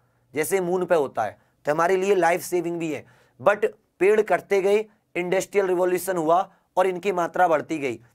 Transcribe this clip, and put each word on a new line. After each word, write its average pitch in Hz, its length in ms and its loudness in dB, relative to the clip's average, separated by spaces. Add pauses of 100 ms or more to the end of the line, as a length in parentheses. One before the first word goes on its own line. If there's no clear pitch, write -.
(340)
जैसे 156 280 -2
मून 180 240 -2
पे 175 100 2
होता 127 280 0
है। 98 140 -8 (280)
तो 143 60 0
हमारे 170 260 2
लिए 196 180 2
लाइफ 170 260 2
सेविंग 170 380 -4
भी 165 140 -6
है। 117 120 -12 (340)
But 208 260 0 (340)
पेड़ 214 220 4
कटते 196 400 0
गए, 208 240 2 (300)
इंडस्ट्रियल 185 520 -2
रिवोल्यूशन 180 500 0
हुआ 165 320 0 (280)
और 185 100 2
इनकी 185 260 -4
मात्रा 175 340 0
बढ़ती 151 320 -2
गई, 127 200 -6 (160)